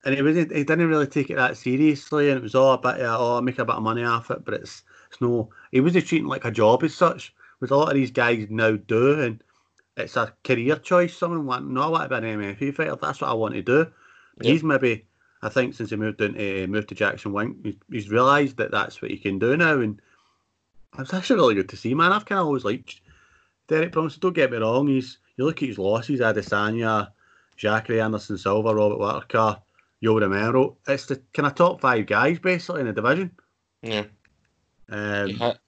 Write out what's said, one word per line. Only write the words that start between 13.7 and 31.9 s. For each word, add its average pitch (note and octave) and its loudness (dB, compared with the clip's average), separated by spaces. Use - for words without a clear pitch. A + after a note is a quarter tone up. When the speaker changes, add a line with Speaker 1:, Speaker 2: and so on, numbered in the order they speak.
Speaker 1:
But A2+ -4
Speaker 2:
Yep. C3 6
Speaker 1:
he's D#3 0
maybe, C3 0
I A2 -6
think, B2+ 0
since G#2+ -8
he A2 -4
moved G#2+ -4
down G#2 0
to, F#2+ -4
moved G#2 -4
to G2+ -12
Jackson G2+ -2
Wink, G#2+ -4
he's, G#2 -8
he's G#2 -8
realised C3+ 4
that - -4
that's - -4
what A2 -8
he G#2 -6
can G2 -4
do B2 2
now, D#3+ 2
and G#2+ -4
it's C3+ -8
actually F#3+ 2
really B2+ 4
good F#2+ -2
to G#2+ -16
see, A#2 -4
man. E3+ 2
I've G#3 0
kinda F#3+ -2
always C#3 -2
liked - -6
Derek E3 0
Brunson. D#3+ -4
Don't F#3 0
get C#3 2
me A#2+ -6
wrong. A#2+ 2
He's, C3 -2
you B2+ -2
look E3 -2
at C3+ -2
his G2 -8
losses: A2+ 0
Adesanya, G#2+ 0
Jacare, A2 0
Anderson G#2+ -4
Silva, G#2+ 0
Robert G#2 2
Whittaker, G#2 0
Yoel A2 4
Romero. G#2+ 2
It's C#3 -4
the C3+ -6
kinda C#3+ 0
top F3 2
five B2 2